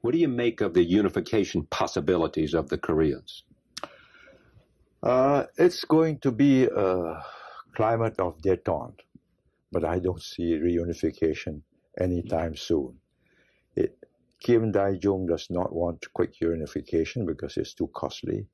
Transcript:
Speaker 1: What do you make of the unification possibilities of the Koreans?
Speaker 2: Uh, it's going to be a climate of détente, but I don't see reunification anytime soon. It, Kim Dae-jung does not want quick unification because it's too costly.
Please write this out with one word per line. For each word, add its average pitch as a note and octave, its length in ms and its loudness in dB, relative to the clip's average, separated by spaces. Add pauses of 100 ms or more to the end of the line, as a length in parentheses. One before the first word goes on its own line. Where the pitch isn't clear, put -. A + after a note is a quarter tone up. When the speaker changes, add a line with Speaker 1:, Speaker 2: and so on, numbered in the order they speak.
Speaker 1:
What A#2 100 0
do E3 60 2
you D#3+ 100 4
make A#2+ 320 0
of F#2+ 120 2
the - 120 6
unification F#2+ 800 2
possibilities D#2+ 880 0
of D#2+ 140 0
the D2+ 100 -4
Koreans? - 640 -2 (1600)
Speaker 2:
Uh, C3 420 2 (140)
it's E3+ 260 4
going D#3+ 360 2
to C3+ 120 0
be C3 320 6
a F2+ 580 0 (520)
climate A2+ 440 0
of F2 220 -2
détente, F2+ 600 -2 (720)
but E2 120 0
I E2+ 140 0
don't F2 240 -4
see E2+ 360 -4
reunification E2 1000 -2 (400)
anytime E2+ 560 -2
soon. C2+ 380 -2 (840)
It, - 220 -2 (420)
Kim A2+ 320 2
Dae-jung G2 540 0
does E2 240 -2
not F2 240 -2
want E2 400 -4
quick - 260 -2
unification E2 840 -2
because D2+ 300 -6
it's - 180 -6
too - 200 -4
costly. - 600 -6